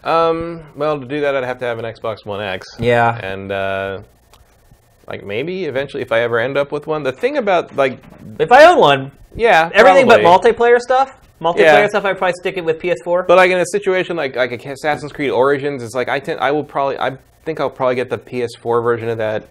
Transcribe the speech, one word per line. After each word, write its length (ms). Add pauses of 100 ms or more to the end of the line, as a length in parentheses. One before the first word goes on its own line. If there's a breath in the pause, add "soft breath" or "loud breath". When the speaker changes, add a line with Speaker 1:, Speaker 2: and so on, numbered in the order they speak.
Speaker 1:
Um, 600 (120)
well, 240
to 60
do 160
that, 140
I'd 80
have 160
to 60
have 140
an 60
Xbox 400
One 160
X. 240 (140)
Speaker 2:
Yeah. 380
Speaker 1:
And, 340
uh, 500 (1040)
like, 180
maybe 400
eventually, 380
if 80
I 100
ever 180
end 180
up 140
with 160
one. 160
The 80
thing 260
about, 380
like, 240 (400)
Speaker 2:
If 120
I 140
own 140
one, 320 (240)
Speaker 1:
Yeah, 380
Speaker 2:
everything 340
but 140
Speaker 1:
probably. 320
Speaker 2:
multiplayer 260
stuff, 400 (220)
multiplayer 180
Speaker 1:
Yeah. 280
Speaker 2:
stuff, 180
I'd 120
probably 220
stick 180
it 80
with 140
P 120
S 120
four. 200
Speaker 1:
But, 140
like, 140
in 80
a 60
situation 520
like, 180
like 300
Assassin's 460
Creed 200
Origins, 520
it's 120
like, 140
I 100
tend, 200
I 120
will 120
probably, 360
I 180 (280)
think 140
I'll 100
probably 260
get 140
the 80
P 260
S 80 (100)
four 200
version 280
of 100
that 320